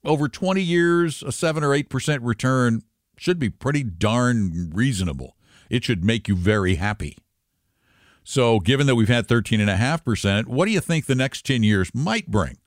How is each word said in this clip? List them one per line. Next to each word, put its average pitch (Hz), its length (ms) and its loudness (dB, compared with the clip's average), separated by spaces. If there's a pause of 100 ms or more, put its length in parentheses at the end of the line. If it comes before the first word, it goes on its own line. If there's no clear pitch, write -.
over 147 240 0
twenty 190 340 -2
years, 170 600 0
a 143 80 -8
seven 160 320 -2
or 139 100 2
eight 147 140 0
percent 135 360 -2
return 120 600 0 (320)
should 175 240 -2
be 117 100 0
pretty 143 340 -2
darn 104 920 0
reasonable. 90 640 -2 (320)
It 120 160 -2
should 92 180 -2
make 113 240 0
you 101 80 2
very 92 400 2
happy. 90 400 -6 (1040)
So 117 380 2
given 135 260 2
that 135 80 4
we've 113 140 4
had 120 200 2
thirteen 113 320 2
and 104 120 2
a 92 60 0
half 139 280 -2
percent, 101 420 0
what 135 180 0
do 220 60 -2
you 185 100 0
think 160 240 -2
the 131 100 0
next 131 300 -4
ten 123 180 0
years 101 320 2
might 196 320 -2
bring 80 400 -2